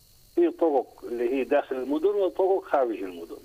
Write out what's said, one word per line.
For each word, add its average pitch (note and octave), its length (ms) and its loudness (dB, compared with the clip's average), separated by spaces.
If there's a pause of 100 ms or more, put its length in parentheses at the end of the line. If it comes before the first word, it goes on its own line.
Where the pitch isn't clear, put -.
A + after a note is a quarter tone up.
(340)
في F4 160 4
طرق - 540 0
اللي A#2+ 300 -2
هي C3 100 0
داخل C3+ 320 0
المدن D3 320 0
وطرق F#3+ 560 0
خارج A#2 380 0
المدن. F2+ 420 -12